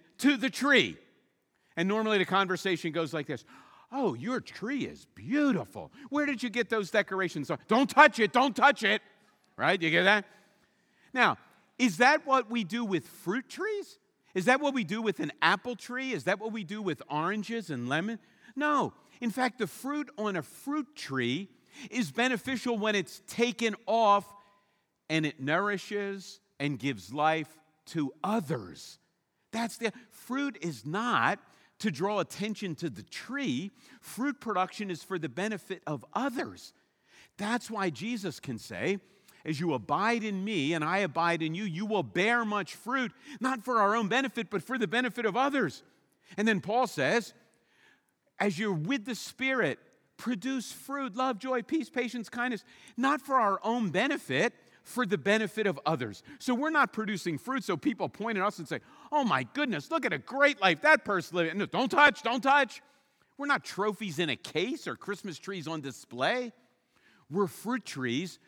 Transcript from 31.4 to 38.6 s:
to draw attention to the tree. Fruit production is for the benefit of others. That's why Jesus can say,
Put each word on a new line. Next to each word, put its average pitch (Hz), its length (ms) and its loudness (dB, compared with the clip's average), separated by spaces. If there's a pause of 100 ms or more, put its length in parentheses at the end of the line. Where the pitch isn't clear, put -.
to 214 120 0
draw 190 280 0
attention 190 580 -4
to 165 120 -4
the 104 140 -10
tree. 233 680 -6 (300)
Fruit 269 400 -6
production 196 480 -2
is 170 140 -6
for 190 160 -6
the 151 100 -4
benefit 185 560 -6
of 147 180 -6 (100)
others. 254 600 -6 (640)
That's 214 320 -4
why 196 220 -2
Jesus 185 480 -6
can 117 180 -8
say, 120 420 -2 (460)